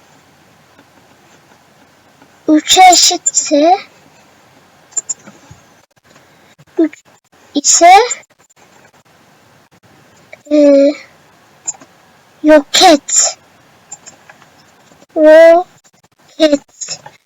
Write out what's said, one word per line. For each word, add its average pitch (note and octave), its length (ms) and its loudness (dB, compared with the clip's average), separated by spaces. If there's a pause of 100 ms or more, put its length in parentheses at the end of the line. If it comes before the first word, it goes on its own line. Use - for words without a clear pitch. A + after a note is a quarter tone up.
(2500)
Üçe D#4 340 0 (100)
eşitse E4 840 -4 (3000)
üç - 260 -8 (500)
ise E4+ 400 0 (2500)
e, D4+ 40 -2 (1900)
yok D4+ 400 0
et. - 560 -2 (1800)
Roket. - 1800 -2 (260)